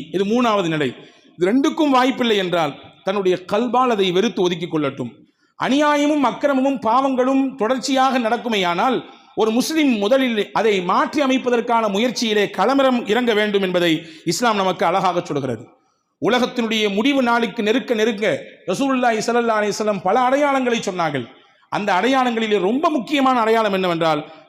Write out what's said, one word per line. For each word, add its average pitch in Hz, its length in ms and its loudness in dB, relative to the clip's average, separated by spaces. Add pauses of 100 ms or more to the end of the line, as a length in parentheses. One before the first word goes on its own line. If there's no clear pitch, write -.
(120)
இது 196 140 0
மூணாவது 214 420 2
நிலை. 147 280 -2 (420)
இது 170 140 0
ரெண்டுக்கும் 294 380 2
வாய்ப்பில்லை 247 480 2
என்றால் 170 360 -2 (300)
தன்னுடைய 190 420 0
கல்பால் 240 440 0
அதை 196 220 0
வெறுத்து 196 300 0
ஒதுக்கிக் 175 340 -2
கொள்ளட்டும். 135 360 -4 (520)
அநியாயமும் 294 600 2
அக்கிரமமும் 269 560 0
பாவங்களும் 262 760 0
தொடர்ச்சியாக 262 640 0
நடக்குமேயானால் 214 840 0 (320)
ஒரு 220 160 0
முஸ்லிம் 269 460 0
முதலில் 226 540 0
அதை 208 300 2
மாற்றி 247 400 0
அமைப்பதற்கான 240 680 0
முயற்சியிலே 208 600 0
களமிறம் 254 580 2
இறங்க 233 260 2
வேண்டும் 208 280 0
என்பதை 175 400 0 (240)
இஸ்லாம் 220 300 0
நமக்கு 185 300 0
அழகாக 175 380 0
சொல்கிறது. 131 440 -6 (540)
உலகத்தினுடைய 214 720 0
முடிவு 262 300 2
நாளுக்கு 233 400 0
நெருக்க 226 300 0
நெருக்க 214 500 -2 (240)
ரசூலுல்லாஹி 247 580 0
ஸல்லல்லாஹு 233 340 0
அலைஹி 208 200 -2
வஸல்லம் 208 240 -2
பல 208 160 2
அடையாளங்களை 254 600 0
சொன்னார்கள். 160 460 -4 (440)
அந்த 196 240 -2
அடையாளங்களிலே 226 640 2
ரொம்ப 254 300 0
முக்கியமான 262 500 0
அடையாளம் 220 340 2
என்னவென்றால், 165 520 0 (240)